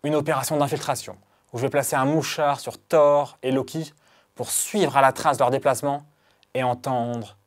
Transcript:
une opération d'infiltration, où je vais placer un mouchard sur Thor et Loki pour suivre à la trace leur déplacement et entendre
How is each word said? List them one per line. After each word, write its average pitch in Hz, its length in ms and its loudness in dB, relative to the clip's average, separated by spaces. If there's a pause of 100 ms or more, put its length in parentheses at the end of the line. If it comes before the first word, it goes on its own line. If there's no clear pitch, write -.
une 151 120 -2
opération 151 420 0
d'infiltration, 139 600 -4 (340)
où 123 60 -8
je 117 60 -2
vais 135 60 0
placer 139 260 0
un 131 100 2
mouchard 147 540 0
sur - 180 -12
Thor 143 640 4
et 131 100 -2
Loki 151 420 -4 (420)
pour - 160 -8
suivre 160 460 0
à 139 40 6
la 131 120 6
trace 143 260 -2
leur 127 100 4
déplacement 139 540 -2 (500)
et 127 100 -2
entendre 120 840 -4